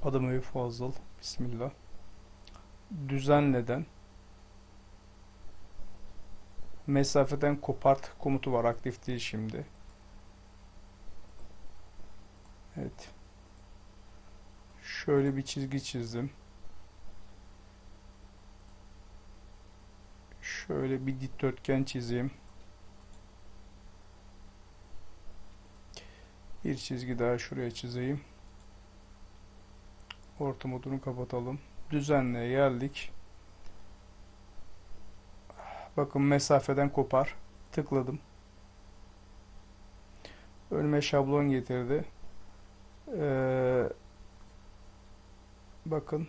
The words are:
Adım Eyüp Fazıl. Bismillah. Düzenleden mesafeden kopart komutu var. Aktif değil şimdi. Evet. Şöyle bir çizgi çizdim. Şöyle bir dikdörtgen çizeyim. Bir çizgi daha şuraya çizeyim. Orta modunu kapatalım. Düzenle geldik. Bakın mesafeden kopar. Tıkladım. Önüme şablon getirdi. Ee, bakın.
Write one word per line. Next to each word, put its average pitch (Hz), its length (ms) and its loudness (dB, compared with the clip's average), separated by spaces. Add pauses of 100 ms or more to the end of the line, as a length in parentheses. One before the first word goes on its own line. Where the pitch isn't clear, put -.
Adım 135 260 4
Eyüp 127 140 4
Fazıl. 123 500 -2 (280)
Bismillah. 123 500 0 (1400)
Düzenleden 139 760 6 (3000)
mesafeden 139 760 6
kopart - 580 4
komutu 139 340 2
var. 117 120 6
Aktif 117 420 0
değil 123 120 0
şimdi. 110 460 -4 (3000)
Evet. - 320 -8 (1700)
Şöyle 139 540 4
bir 135 40 0
çizgi 135 420 -2
çizdim. 120 480 -2 (4000)
Şöyle 135 680 -2
bir 131 120 0
dikdörtgen 135 640 2
çizeyim. 123 480 0 (4000)
Bir 151 100 2
çizgi 123 440 -2
daha 120 180 4
şuraya 123 340 -2
çizeyim. 123 500 -2 (2250)
Orta 139 280 -2
modunu 131 340 -2
kapatalım. 123 580 -2 (320)
Düzenle 131 580 4
geldik. 135 600 4 (2750)
Bakın 143 240 2
mesafeden 143 680 6
kopar. 135 460 4 (360)
Tıkladım. 139 480 2 (2500)
Önüme 147 300 6
şablon 143 480 6
getirdi. 127 560 2 (1120)
Ee, 131 720 4 (2000)
bakın. 156 440 0